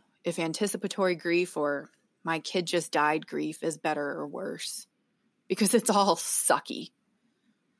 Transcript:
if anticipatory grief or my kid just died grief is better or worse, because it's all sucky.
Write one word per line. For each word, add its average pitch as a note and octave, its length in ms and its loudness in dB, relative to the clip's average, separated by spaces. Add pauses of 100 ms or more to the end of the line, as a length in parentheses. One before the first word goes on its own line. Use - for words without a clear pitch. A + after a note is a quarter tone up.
(240)
if E3+ 140 -2
anticipatory F#3 760 0
grief F3 420 0
or C#3+ 340 -2 (320)
my E3 180 -2
kid F3+ 260 -2
just E3+ 260 -2
died D3+ 340 2
grief D3+ 360 -6
is D#3 160 -4
better D3+ 260 -2
or D3 220 -6
worse, - 600 -8 (600)
because G3 240 2
it's - 160 6
all G3 280 4
sucky. - 720 0 (880)